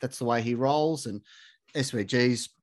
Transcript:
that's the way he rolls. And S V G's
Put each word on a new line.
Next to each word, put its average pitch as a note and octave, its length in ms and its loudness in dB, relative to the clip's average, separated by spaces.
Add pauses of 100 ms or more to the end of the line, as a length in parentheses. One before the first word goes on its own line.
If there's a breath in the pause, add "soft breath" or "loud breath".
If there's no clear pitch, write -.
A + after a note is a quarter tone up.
that's B2+ 180 -8
the B2+ 60 -4
way A#2 180 2
he A#2+ 140 -2
rolls. D3+ 500 0
And G#2 160 -8 (520 soft breath)
S C3+ 180 -2
V A2 120 -2
G's B2 440 2 (140)